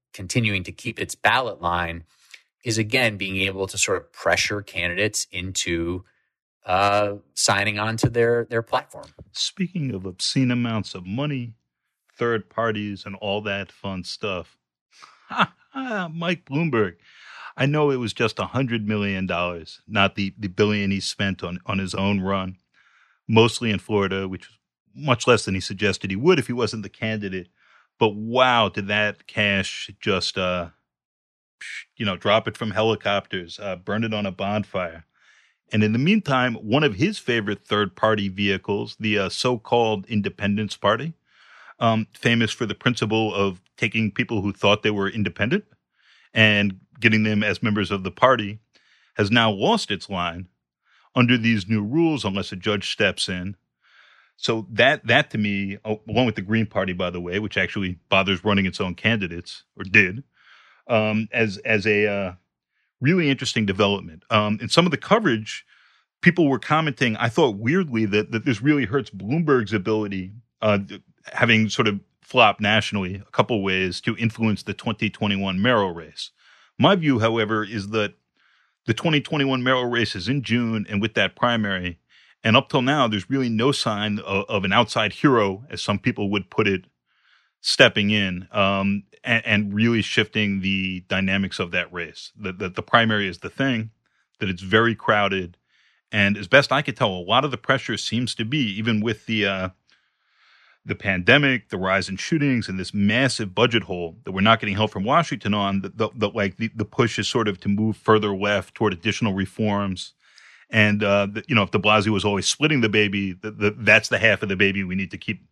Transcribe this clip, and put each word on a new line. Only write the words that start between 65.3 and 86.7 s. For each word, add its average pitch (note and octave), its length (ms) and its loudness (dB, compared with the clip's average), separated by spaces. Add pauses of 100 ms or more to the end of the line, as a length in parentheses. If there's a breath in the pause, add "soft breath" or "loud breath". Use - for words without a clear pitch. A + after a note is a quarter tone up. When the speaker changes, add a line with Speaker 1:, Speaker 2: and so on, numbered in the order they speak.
Speaker 2:
people F3+ 260 6
were C3 120 2
commenting, D3 580 0
I A#2 100 0
thought A#2 300 4
weirdly, B2 480 0
that, G2+ 260 0
that A2+ 140 -2
this A#2 160 0
really C#3+ 240 2
hurts A2 240 -4
Bloomberg's A#2 640 0
ability, G2+ 580 -2 (300)
uh, G#2+ 160 4
th-, G2+ 240 -8 (320)
having A2 340 2
sort G#2+ 220 0
of G2+ 100 -2 (220)
flopped A2 400 2
nationally G2+ 540 0
a G2 160 -16
couple G#2+ 300 0
ways, F#2+ 400 -2
to A#2 140 -2
influence A2+ 480 -2
the G#2 100 -6
twenty A2 360 -4
twenty-one G2 520 -2
mayoral G#2 320 2
race. E2 380 -14 (480 soft breath)
My E3+ 160 6
view, D3 240 2
however, A2 440 0
is G2+ 260 -8
that G#2 260 -2 (680)
the A#2+ 80 2
twenty D3+ 280 0
twenty-one C3+ 400 -2
mayoral B2+ 280 2
race A#2+ 260 0
is F2+ 120 -8
in C3+ 140 0
June, A2+ 480 0
and G2+ 120 -2
with A2 120 -2
that G2 220 0
primary, G2+ 640 -2 (440 soft breath)
and A2+ 140 6
up C#3 120 2
till C#3+ 120 2
now, C3+ 260 2
there's G#2 220 -2
really C3 200 0
no A#2 220 2
sign G#2 480 -2
of, G2 300 -2
of G2+ 140 -2
an F#2+ 100 0
outside A2 400 2
hero, A2+ 560 2
as - 120 -10
some G2+ 180 -2
people G#2 320 -2
would G2+ 180 -4
put G#2+ 180 0
it, F#2+ 180 0 (800)